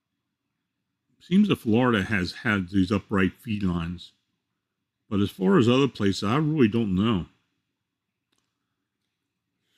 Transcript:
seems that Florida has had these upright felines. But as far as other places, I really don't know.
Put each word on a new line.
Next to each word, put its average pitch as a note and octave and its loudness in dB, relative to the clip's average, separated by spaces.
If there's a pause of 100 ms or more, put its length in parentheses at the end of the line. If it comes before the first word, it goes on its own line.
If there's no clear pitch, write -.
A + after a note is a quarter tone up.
(1200)
seems G3 2
that B2+ 0
Florida A#2 2
has F#2 -4
had G2+ -2
these F#2+ 0
upright F#2+ -2
felines. F2+ -6 (960)
But G2+ -2
as G2+ 0
far F#3 2
as A#2+ 4
other C3 2
places, G2+ -4
I G#2+ -2
really D3+ 2
don't G#2 -2
know. G2 0 (2500)